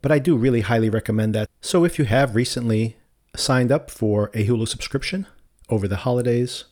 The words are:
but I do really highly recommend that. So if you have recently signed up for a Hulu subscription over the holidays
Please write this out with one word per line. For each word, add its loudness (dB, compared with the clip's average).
but 2
I 4
do 2
really 2
highly 2
recommend 0
that. -2
So 2
if 0
you 2
have 2
recently -2
signed 2
up -2
for 0
a 0
Hulu 0
subscription -6
over 0
the -2
holidays -2